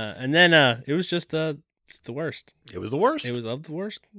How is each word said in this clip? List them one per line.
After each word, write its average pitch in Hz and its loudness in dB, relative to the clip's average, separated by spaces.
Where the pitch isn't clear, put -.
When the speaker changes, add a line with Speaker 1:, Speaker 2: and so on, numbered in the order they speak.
Speaker 1:
and 131 -2
then, 170 6
uh, 131 6
it 139 -2
was 170 0
just, - -4
uh, 156 -2
just - -20
the - -12
worst. 147 -8
Speaker 2:
It 90 -10
was 98 -6
the 127 -2
worst. 277 2
Speaker 1:
It 123 -4
was 120 -6
of 127 -6
the 160 -16
worst. 196 -10